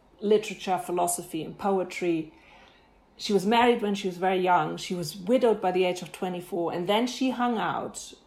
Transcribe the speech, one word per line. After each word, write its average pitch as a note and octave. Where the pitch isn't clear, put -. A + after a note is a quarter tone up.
literature, G#3
philosophy, F3
and D#3
poetry. F3+
She -
was F#3
married A#3
when G#3
she G3
was F3
very F#3
young. F3
She -
was F3
widowed G#3+
by F#3
the F#3
age F3+
of F3
twenty-four, F3+
and F3
then A3+
she C4
hung A#3+
out -